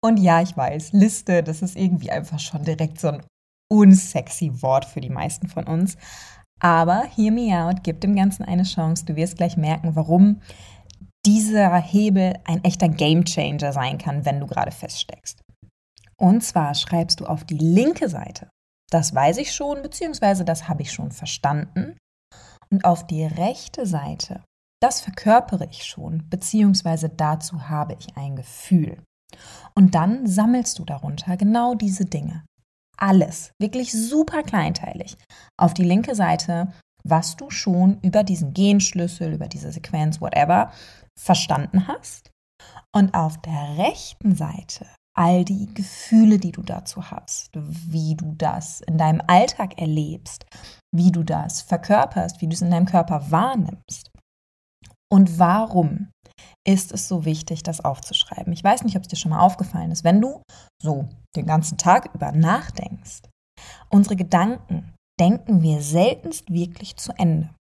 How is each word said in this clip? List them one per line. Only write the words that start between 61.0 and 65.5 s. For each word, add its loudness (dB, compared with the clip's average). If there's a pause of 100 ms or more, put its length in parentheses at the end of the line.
den -4
ganzen 0
Tag 2
über -6
nachdenkst, -2 (680)
unsere 4
Gedanken -2 (260)
denken 4